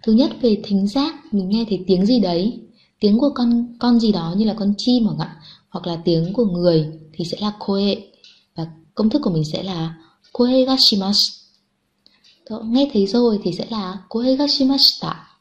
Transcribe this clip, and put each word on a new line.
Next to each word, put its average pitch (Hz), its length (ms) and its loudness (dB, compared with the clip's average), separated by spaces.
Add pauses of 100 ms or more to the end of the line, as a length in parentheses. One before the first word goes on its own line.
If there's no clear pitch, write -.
thứ 220 100 2
nhất 277 180 4 (100)
về 214 240 2
thính 196 220 0
giác, 277 480 -4
mình 185 140 -2
nghe 226 200 0
thấy 185 180 -4
tiếng 190 200 4
gì 247 140 4
đấy, 185 400 0 (400)
tiếng 208 180 4
của 285 160 2
con, 240 440 0
con 240 220 4
gì 220 120 2
đó 170 240 -2
như 214 80 2
là 202 100 0
con 202 240 0
chim 247 280 2
chẳng 151 120 -2
hạn, - 180 -8 (320)
hoặc - 180 -10
là 170 180 -6
tiếng 170 280 2
của 240 120 0
người 175 480 2 (200)
thì - 120 -8
sẽ - 160 -8
là 208 180 -4
koe, 196 360 0 (600)
và 160 120 -8 (280)
công 214 160 2
thức 285 140 0
của 202 60 0
mình 156 140 0
sẽ - 180 -6
là 165 320 -6 (380)
koe 254 320 2
ga 262 140 0
shimasu. 202 540 0 (1160)
Đó, 220 140 -10
nghe 262 280 2
thấy 196 140 2
rồi 233 380 2
thì 170 80 -2
sẽ 214 180 -6
là 196 280 -8 (100)
koe 254 280 0
ga 285 100 0
shimashita. 262 840 0 (120)